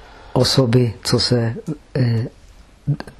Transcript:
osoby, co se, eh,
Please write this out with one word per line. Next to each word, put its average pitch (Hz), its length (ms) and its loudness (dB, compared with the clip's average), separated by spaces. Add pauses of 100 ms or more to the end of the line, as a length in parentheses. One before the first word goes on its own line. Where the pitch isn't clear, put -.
(320)
osoby, 123 680 2
co - 160 0
se, 117 360 0 (420)
eh, 117 300 0 (920)